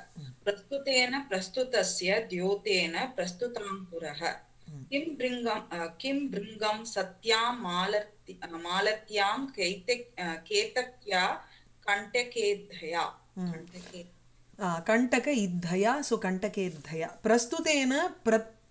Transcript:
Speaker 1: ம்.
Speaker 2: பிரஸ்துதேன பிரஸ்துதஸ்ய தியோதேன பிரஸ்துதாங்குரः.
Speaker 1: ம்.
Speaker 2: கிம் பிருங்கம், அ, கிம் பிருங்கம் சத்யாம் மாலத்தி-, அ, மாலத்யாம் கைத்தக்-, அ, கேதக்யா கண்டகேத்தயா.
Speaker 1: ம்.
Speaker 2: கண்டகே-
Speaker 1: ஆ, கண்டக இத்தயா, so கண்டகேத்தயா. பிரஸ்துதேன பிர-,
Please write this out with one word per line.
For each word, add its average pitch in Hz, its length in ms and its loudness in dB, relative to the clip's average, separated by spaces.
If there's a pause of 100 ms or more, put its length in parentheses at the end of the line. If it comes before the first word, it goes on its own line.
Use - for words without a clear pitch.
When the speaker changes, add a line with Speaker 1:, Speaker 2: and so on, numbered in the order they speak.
(160)
Speaker 1:
ம். 135 320 -6
Speaker 2:
பிரஸ்துதேன 254 640 2 (180)
பிரஸ்துதஸ்ய 208 960 0
தியோதேன 185 880 0
பிரஸ்துதாங்குரः. 180 1200 -4 (300)
Speaker 1:
ம். 143 240 -14
Speaker 2:
கிம் 285 280 -2
பிருங்கம், 233 560 -2
அ, 165 240 -4
கிம் 277 340 -2
பிருங்கம் 214 500 -2 (140)
சத்யாம் 226 720 0
மாலத்தி-, 185 760 -2
அ, 170 80 -12
மாலத்யாம் 202 920 0 (100)
கைத்தக்-, 196 680 -2
அ, 165 280 -4
கேதக்யா 208 880 0 (500)
கண்டகேத்தயா. 202 1160 0 (300)
Speaker 1:
ம். 180 180 -4
Speaker 2:
கண்டகே- 175 600 -14 (480)
Speaker 1:
ஆ, 175 200 0
கண்டக 247 520 4
இத்தயா, 196 680 2
so 233 200 0
கண்டகேத்தயா. 180 880 -2 (140)
பிரஸ்துதேன 269 720 4 (300)
பிர-, 220 240 4 (220)